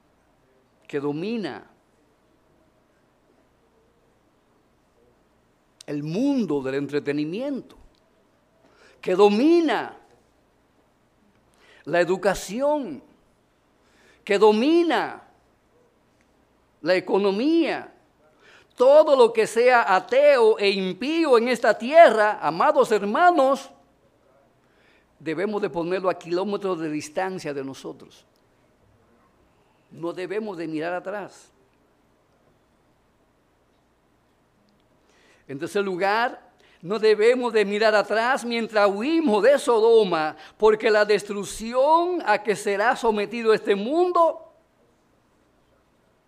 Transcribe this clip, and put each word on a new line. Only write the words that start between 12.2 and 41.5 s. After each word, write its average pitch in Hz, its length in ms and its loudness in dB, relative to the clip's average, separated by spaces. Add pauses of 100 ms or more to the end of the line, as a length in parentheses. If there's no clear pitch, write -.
que 202 140 -2
domina 220 840 2 (1600)
la 170 140 0
economía, 202 960 -2 (840)
todo 285 400 6
lo 240 160 6
que 214 140 0
sea 233 480 2
ateo 240 640 2
e 202 100 0
impío 240 680 0
en 233 100 -2
esta 240 280 0
tierra, 214 640 6
amados 233 520 2
hermanos, 262 800 0 (1500)
debemos 185 440 -6
de 170 80 -4
ponerlo 180 400 -4
a 170 80 -4
kilómetros 190 600 -6
de 160 120 -8
distancia 156 640 -8
de 135 100 -10
nosotros. - 600 -18 (1600)
No 165 220 -12
debemos 185 460 -10
de 165 100 -8
mirar 160 240 -8
atrás. 185 580 -12 (4000)
En 139 100 -12
tercer 170 240 -4
lugar, 202 720 -4 (300)
no 190 160 -6
debemos 220 560 2
de 214 100 2
mirar 208 300 0
atrás 220 500 0
mientras 220 460 0
huimos 226 520 0
de 269 160 4
Sodoma, 214 800 2 (220)
porque 214 320 2
la 208 160 4
destrucción 247 1200 -2